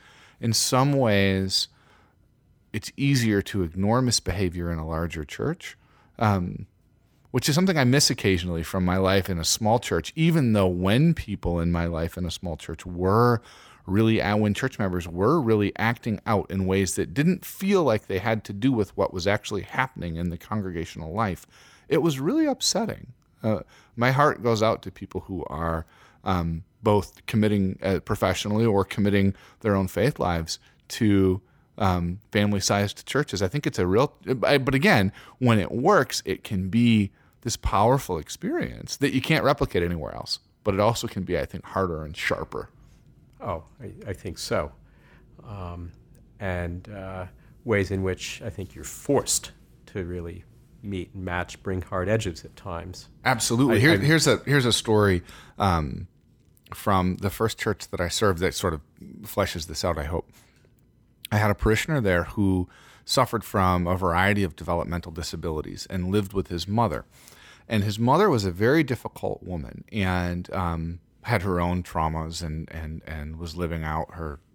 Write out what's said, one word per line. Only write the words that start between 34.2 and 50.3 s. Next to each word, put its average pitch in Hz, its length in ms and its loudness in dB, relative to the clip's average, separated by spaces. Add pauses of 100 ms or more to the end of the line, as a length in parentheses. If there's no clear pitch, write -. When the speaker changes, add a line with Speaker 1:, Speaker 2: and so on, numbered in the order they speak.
Speaker 1:
I, 139 160 4
but 131 160 0
again, 135 360 4 (280)
when 120 180 6
it 90 140 0
works, 147 520 2
it - 200 -4
can 92 260 -4
be 113 420 4 (300)
this - 160 -4
powerful 107 600 2
experience - 800 -8
that 139 160 0
you 131 80 0
can't 156 220 0
replicate 131 380 0
anywhere 82 320 -4
else. - 240 -8 (260)
But 98 120 0
it 95 40 2
also 113 280 2
can 95 160 -6
be, 85 160 -2
I 67 60 -2
think, - 200 -12
harder 85 380 -2
and 76 120 -12
sharper. - 540 -6 (760)
Speaker 2:
Oh, 82 200 -6 (180)
I, 101 300 -12
I - 20 -6
think 87 240 -12
so. 85 340 -2 (720)
Um, 87 480 -12 (480)
and, 90 500 -6
uh, 95 360 -12 (380)
ways 101 260 0
in 95 140 -2
which - 400 -4
I 117 80 -8
think - 240 -12
you're 76 80 -14
forced - 680 -2 (360)
to 98 160 -6
really 87 400 -10 (400)